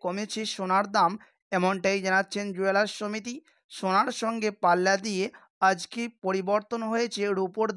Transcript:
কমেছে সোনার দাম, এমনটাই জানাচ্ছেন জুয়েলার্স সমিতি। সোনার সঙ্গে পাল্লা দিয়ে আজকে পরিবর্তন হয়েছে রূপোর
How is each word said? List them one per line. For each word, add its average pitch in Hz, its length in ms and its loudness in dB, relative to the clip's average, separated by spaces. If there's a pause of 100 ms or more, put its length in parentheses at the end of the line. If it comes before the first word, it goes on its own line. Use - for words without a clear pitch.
কমেছে 208 440 -4
সোনার 190 460 0
দাম, 185 200 4 (400)
এমনটাই 190 500 2
জানাচ্ছেন 190 520 0
জুয়েলার্স 196 440 2
সমিতি। 214 380 -6 (360)
সোনার 202 400 2
সঙ্গে 226 380 -2 (120)
পাল্লা 180 360 4
দিয়ে 196 280 -2 (360)
আজকে 190 400 0 (200)
পরিবর্তন 196 600 -2
হয়েছে 226 400 -2 (140)
রূপোর 190 400 -2